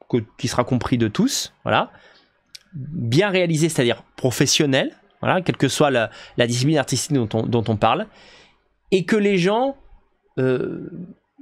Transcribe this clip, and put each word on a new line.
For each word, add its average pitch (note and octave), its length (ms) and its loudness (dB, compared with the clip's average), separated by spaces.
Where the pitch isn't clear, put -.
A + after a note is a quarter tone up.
que, B2+ 100 0
qui A#2+ 100 -4
sera B2 160 0
compris B2 340 -2
de A2+ 100 2
tous, - 440 -2
voilà. - 260 0
Bien C#3 580 -2
réalisé, E3+ 380 2
c'est-à-dire A#2+ 340 0
professionnel, C#3+ 800 2
voilà, C#3 220 0
quelle B2+ 140 -2
que C3+ 120 0
soit D3 220 2
la, A#2 200 0
la B2 100 2
discipline B2+ 320 2
artistique C3+ 340 -2
dont B2 220 2
on, A2+ 100 0
dont A#2 240 0
on A2+ 80 0
parle, A#2 300 2
et F#3+ 120 4
que A3 120 0
les G3+ 220 2
gens, A3+ 380 0
euh, B2+ 520 -2